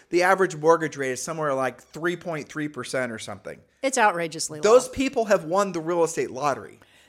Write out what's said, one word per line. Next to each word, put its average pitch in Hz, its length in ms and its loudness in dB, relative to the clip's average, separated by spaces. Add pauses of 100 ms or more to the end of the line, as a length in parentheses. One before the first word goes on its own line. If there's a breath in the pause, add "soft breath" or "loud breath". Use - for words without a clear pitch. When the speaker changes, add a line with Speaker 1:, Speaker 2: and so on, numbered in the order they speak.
(120)
Speaker 1:
the 175 120 4
average 185 320 4
mortgage 156 400 4
rate 135 160 -2
is 127 100 -6
somewhere 156 320 -2
like 131 300 -2
three 175 320 -4
point 170 320 -6
three 151 220 -6
percent 127 420 -4
or 110 80 -8
something. 95 400 -12 (240)
Speaker 2:
It's 269 140 -2
outrageously 170 640 -4
low. 202 100 6
Speaker 1:
Those 247 160 8
people 262 380 -2
have 196 180 2
won 185 300 0
the 165 80 -6
real 170 240 2
estate 156 260 -2
lottery. 123 480 -4 (300 soft breath)